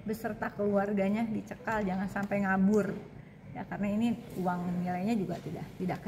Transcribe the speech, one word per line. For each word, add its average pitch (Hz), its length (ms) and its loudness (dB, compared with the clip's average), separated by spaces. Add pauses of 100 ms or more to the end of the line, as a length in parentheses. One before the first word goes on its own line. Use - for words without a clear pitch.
beserta 214 480 -4
keluarganya 202 720 2
dicekal, 214 560 -2
jangan 190 320 0
sampai 202 320 0
ngabur. 190 480 6 (640)
Ya, 190 100 -6
karena 196 240 -2
ini 220 180 2 (300)
uang 180 460 0
nilainya 180 340 0
juga 180 240 -2
tidak, - 240 -8 (140)
tidak 175 280 -2